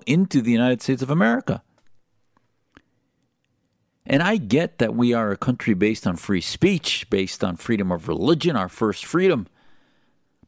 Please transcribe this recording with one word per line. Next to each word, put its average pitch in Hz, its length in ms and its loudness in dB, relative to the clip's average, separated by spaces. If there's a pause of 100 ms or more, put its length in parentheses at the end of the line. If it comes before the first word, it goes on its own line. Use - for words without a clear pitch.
into 156 360 2
the 117 120 0
United 120 280 2
States 127 200 -2
of 131 80 -4
America. 220 520 0 (2500)
And 139 160 2
I 196 140 2
get 127 440 0
that 113 140 2
we 120 200 2
are 113 180 0
a 98 60 -2
country 120 360 0
based 107 320 0
on 87 120 -2
free 92 240 -2
speech, - 680 -2
based 95 320 -2
on 92 140 -2
freedom 101 340 -2
of 87 200 -4
religion, 139 480 0
our 92 100 -2
first - 380 -4
freedom. 170 420 0 (1000)